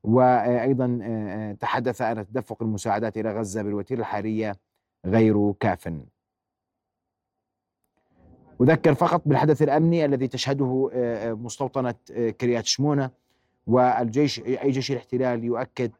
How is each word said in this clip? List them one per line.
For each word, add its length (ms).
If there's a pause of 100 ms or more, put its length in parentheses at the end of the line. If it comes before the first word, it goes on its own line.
وأيضا، 1000
آه، 480
آه، 20
تحدث 480
أن 260
تدفق 360
المساعدات 540
إلى 220
غزة 220
بالوتيرة 380
الحالية 560 (500)
غير 540
كاف. 340 (2750)
أذكر 320
فقط 320
بالحدث 360
الأمني 440
الذي 220
تشهده، 680
آه، 360
آه، 40
مستوطنة، 600 (160)
آه، 180
كريات 360
شمونة، 440 (580)
والجيش، 720
أي 320
جيش 200
الاحتلال 520
يؤكد 560